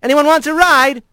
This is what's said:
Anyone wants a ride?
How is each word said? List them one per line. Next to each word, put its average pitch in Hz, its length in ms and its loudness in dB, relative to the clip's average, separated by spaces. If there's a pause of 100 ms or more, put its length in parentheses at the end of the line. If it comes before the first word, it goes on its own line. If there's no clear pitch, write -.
Anyone 285 240 0
wants 311 200 0
a 311 80 -6
ride? 277 480 0 (100)